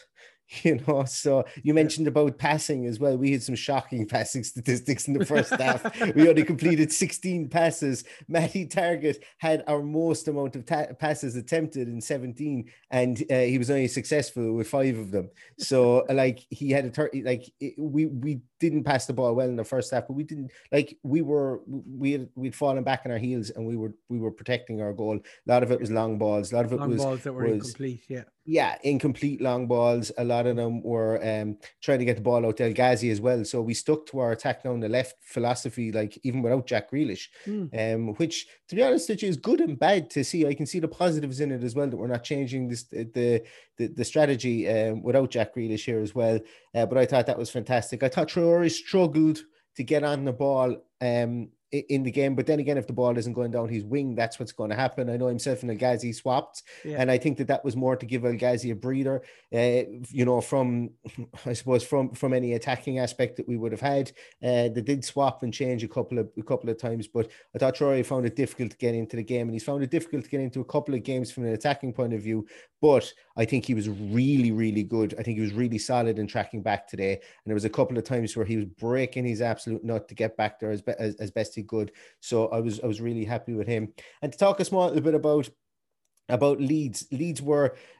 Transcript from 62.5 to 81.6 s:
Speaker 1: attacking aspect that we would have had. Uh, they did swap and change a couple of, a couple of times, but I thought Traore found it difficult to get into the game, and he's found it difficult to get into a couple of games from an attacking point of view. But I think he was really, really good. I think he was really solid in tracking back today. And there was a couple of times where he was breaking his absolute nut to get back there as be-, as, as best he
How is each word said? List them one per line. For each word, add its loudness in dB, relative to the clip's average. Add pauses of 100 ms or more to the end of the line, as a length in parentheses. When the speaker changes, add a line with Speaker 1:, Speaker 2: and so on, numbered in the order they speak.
Speaker 1:
attacking -4
aspect -2
that -6
we -2
would -4
have -8
had. 0 (320)
Uh, 2
they -2
did -2
swap 0
and -4
change -2
a -6
couple -4
of, -2 (100)
a -8
couple -2
of -4
times, -6
but -2 (240)
I -8
thought 2
Traore 2
found 0
it -2
difficult -2
to -20
get 0
into -4
the -4
game, -2
and -4
he's -6
found -2
it -2
difficult -2
to -20
get -2
into -4
a -6
couple -2
of -2
games -4
from -6
an -2
attacking -2
point -2
of -4
view. -2 (340)
But 6 (260)
I 4
think 0
he -2
was -2
really, 2
really 0
good. 0
I -6
think -4
he -2
was -2
really -2
solid 0
in -2
tracking -6
back -2
today. -2
And -6 (260)
there -2
was 0
a 0
couple 0
of -2
times -2
where 0
he -2
was -2
breaking -4
his -2
absolute -2
nut -4
to -18
get -2
back -2
there -4
as -6
be-, -4
as, -4
as -8
best -4
he -10